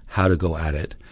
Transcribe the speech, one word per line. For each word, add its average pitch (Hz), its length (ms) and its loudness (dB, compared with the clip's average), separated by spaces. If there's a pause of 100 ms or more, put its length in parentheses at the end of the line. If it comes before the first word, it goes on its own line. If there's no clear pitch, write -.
how 95 180 2
to 90 80 6
go 82 200 0
at 78 200 -2
it. - 180 -6 (180)